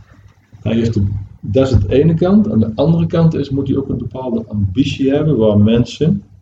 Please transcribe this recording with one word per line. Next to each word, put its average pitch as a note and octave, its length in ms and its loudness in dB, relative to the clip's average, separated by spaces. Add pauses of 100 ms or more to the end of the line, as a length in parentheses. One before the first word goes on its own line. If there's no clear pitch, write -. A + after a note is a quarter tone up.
(600)
Hij A2 140 -2
heeft A#2 200 0
een, G2+ 140 0 (300)
dat C3 280 0
is C3 60 0
het G2+ 140 2
ene D#3 260 2
kant. G3 380 2
Aan A2 80 2
de - 160 0
andere E3 300 2
kant E3 280 2
is, C#3+ 160 -4
moet C3+ 180 -4
hij - 100 -2
ook C3+ 120 -4
een C3 80 -4
bepaalde A#2+ 500 -6
ambitie G#2+ 640 -2
hebben D3+ 260 0
waar G#2+ 220 2
mensen A#2+ 640 2 (180)